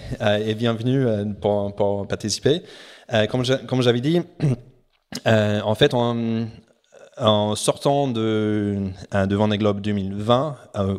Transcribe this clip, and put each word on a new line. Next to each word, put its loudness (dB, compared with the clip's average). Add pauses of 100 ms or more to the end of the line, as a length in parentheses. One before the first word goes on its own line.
(220)
euh, 2
est -2
bienvenu, 0
euh, 0 (160)
pour, 0
pour -2
participer. -2 (520)
Euh, 4
comme -2
je, 0
comme -2
j'avais 4
dit, 0 (180)
<clears throat> -6
euh, 2
en 0
fait, 2
en, -2 (720)
en 2
sortant 0
de, 0 (360)
euh, 2
de 2
Vendée 2
Globe 0
deux -2
mille -4
vingt, 0 (180)
euh, 0